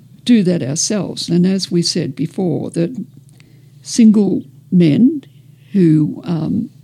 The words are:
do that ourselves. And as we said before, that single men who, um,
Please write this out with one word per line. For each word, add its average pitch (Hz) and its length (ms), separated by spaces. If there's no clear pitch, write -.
do 226 220
that 175 180
ourselves. - 680
And 175 160
as 190 280
we 175 100
said 165 320
before, 170 560
that 175 340
single 208 640
men 185 540
who, 156 520
um, 156 460